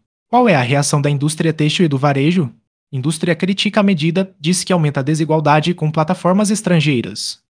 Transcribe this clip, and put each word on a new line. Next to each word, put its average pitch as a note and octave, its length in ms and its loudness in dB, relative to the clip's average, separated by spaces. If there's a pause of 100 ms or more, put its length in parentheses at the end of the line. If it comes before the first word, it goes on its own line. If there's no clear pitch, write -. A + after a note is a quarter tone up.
(280)
Qual A#3+ 200 2
é F3+ 60 4
a C3 80 2
reação C#3+ 380 0
da D3 100 0
indústria D3+ 420 -2
têxtil D3+ 340 0
e - 20 -2
do C#3 100 0
varejo? C#3+ 540 0 (400)
Indústria D#3 420 -2
critica G3 460 -2
a - 20 4
medida, F#3 560 0
diz F3 260 -2
que - 80 -2
aumenta D3 280 0
a - 20 -2
desigualdade D#3 720 2
com D#3 160 -4
plataformas F3+ 600 0
estrangeiras. D3 880 -2 (120)